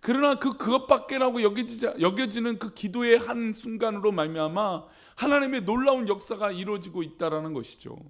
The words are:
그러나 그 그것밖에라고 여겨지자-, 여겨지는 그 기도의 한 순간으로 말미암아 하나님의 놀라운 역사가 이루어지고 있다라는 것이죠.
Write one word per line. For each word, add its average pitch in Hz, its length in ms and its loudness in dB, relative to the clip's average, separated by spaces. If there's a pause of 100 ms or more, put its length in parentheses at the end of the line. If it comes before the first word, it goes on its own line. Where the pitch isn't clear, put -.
그러나 277 380 2
그 277 180 -2
그것밖에라고 254 840 2
여겨지자-, 226 580 0
여겨지는 220 580 0
그 220 160 -10
기도의 233 440 4
한 233 340 -2
순간으로 214 600 -2
말미암아 160 720 -2 (320)
하나님의 269 480 2
놀라운 247 440 2
역사가 202 440 -2
이루어지고 185 500 -6
있다라는 156 500 -4
것이죠. 117 440 -10 (140)